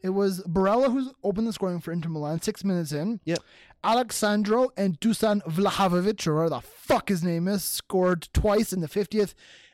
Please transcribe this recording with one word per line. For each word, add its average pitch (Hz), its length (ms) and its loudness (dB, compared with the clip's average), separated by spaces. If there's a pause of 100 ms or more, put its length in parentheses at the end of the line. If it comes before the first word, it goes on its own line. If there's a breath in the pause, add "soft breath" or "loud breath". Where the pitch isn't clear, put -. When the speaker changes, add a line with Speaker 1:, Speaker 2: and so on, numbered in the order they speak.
Speaker 1:
it 185 80 -4
was 190 340 0
Barella 196 460 2
who's 262 220 -2 (100)
opened 202 240 -2
the 226 60 -2
scoring 175 280 -4
for 165 120 -8
Inter 170 160 -4
Milan 156 320 -4
six - 240 -6
minutes 175 280 0
in. 180 340 -4
Speaker 2:
Yep. 165 140 -2 (440 loud breath)
Speaker 1:
Alexandro 220 920 2
and 190 240 0
Dusan 208 440 2
Vlahovic, 185 840 0
or 151 100 0
whatever 165 140 2
the 127 120 -4
fuck - 480 -2
his 175 120 0
name 170 240 0
is, 196 160 0
scored 180 680 0
twice 214 400 2
in 185 80 -2
the 160 80 -4
fiftieth 202 460 -2 (400 loud breath)